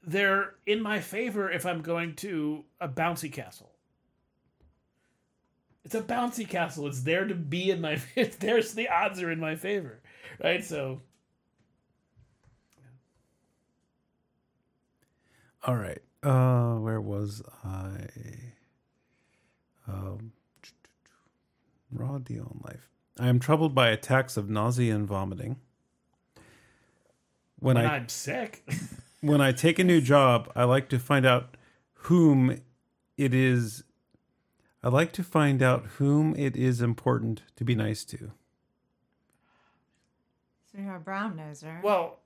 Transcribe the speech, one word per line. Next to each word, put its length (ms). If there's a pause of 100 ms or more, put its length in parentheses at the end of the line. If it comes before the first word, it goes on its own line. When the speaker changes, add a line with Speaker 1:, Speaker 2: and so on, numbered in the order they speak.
Speaker 1:
they're 500 (140)
in 120
my 200
favor 500
if 160
I'm 160
going 360
to 480 (140)
a 80
bouncy 440
castle. 400 (2000)
It's 120
a 60
bouncy 460
castle. 380
It's 160
there 240
to 80
be 380
in 100
my, 260
<laughs> 80
it's, 200
there's, 400
the 140
odds 340
are 80
in 80
my 160
favor, 460 (420)
right? 200
So. 380 (1800)
Speaker 2:
Yeah. 3000
All 120
right. 260 (200)
Uh, 540
where 260
was 400 (220)
I? 440 (1800)
Um, 440 (1600)
raw 260
deal 380
in 80
life. 260 (300)
I 80
am 120
troubled 340
by 160
attacks 480
of 120
nausea 440
and 140
vomiting. 500 (2000)
When 180
Speaker 1:
When 80
Speaker 2:
I 100
Speaker 1:
I'm 140
sick. 580 (280)
<laughs> 260
Speaker 2:
when 200
I 100
take 280
a 40
new 180
job, 540
I 100
like 240
to 100
find 260
out 300 (380)
whom 680 (580)
it 160
is. 500 (1000)
I 60
like 240
to 100
find 400
out 220 (120)
whom 380
it 200
is 260
important 600 (140)
to 80
be 100
nice 320
to. 260 (2500)
Speaker 3:
So 100
you're 140
a 40
brown 380
noser. 440
Speaker 1:
Well. 440